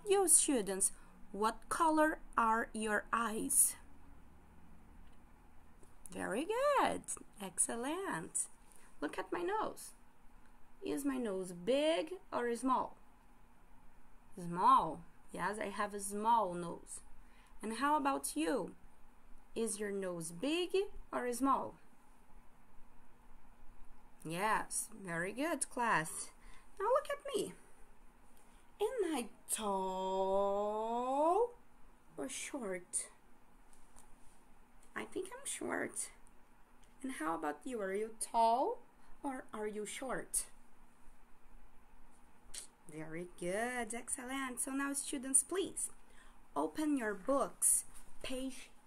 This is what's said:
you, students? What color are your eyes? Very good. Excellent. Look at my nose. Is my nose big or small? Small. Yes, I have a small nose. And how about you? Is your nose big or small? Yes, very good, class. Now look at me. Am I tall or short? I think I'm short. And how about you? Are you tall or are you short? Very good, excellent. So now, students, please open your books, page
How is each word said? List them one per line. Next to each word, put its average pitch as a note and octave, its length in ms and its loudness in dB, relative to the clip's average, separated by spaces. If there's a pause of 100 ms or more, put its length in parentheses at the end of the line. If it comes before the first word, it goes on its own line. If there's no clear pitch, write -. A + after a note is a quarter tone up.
you, G4 180 8
students? G3 680 6 (380)
What G#3+ 260 0 (100)
color D#4 520 6 (180)
are A3+ 360 4
your A3 380 0
eyes? A#3 640 4 (2250)
Very F#3 360 -2
good. A#4 540 4 (420)
Excellent. B3 1040 0 (540)
Look D4+ 180 -2
at - 120 -6
my E4+ 120 -2
nose. - 480 -2 (920)
Is C#4+ 200 -2
my C#4 140 0
nose F#3+ 340 0
big D4 640 4 (180)
or A#3+ 240 2
small? B3+ 400 2 (1400)
Small. F3 680 6 (300)
Yes, F#3 300 0
I - 60 0
have G3+ 260 0
a G#3 60 -4
small G#3 540 4
nose. - 480 -6 (600)
And A3 120 -2
how C#4+ 240 4
about C#4 380 0
you? D4 360 2 (840)
Is A3 240 0
your G#3 120 -2
nose F3+ 400 -2
big D4+ 380 0 (420)
or B3 220 0
small? B3 400 2 (2500)
Yes, F#3 680 0 (140)
very F3 300 -2
good, D4 360 0
class. G3+ 600 0 (500)
Now G4 60 0
look C5+ 240 4
at C#5+ 80 -2 (180)
me. - 180 0 (1300)
Am G4+ 360 2
I A#3+ 100 0 (260)
tall G#3 2000 4 (640)
or C4+ 140 -4
short? - 800 -4 (1900)
I - 100 -6
think F#4 220 -6
I'm B4 180 -12
short. - 640 -2 (920)
And C4 120 -4
how D#4+ 220 -2
about D#4 280 -2
you? B3 180 -4
Are F#3+ 120 0
you A3 180 -2 (100)
tall A#3+ 560 6 (460)
or C4+ 300 -4
are G#3+ 140 -2
you G#3+ 180 -4
short? - 600 -2 (2500)
Very D#3 340 -4 (120)
good, A3+ 540 0
excellent. B3 680 -2
So C4+ 120 -2
now, C#4 220 0
students, C4+ 500 2
please - 460 -2 (680)
open D4+ 420 2
your G#3+ 160 0
books, G3+ 720 4 (360)
page C4 480 -4 (180)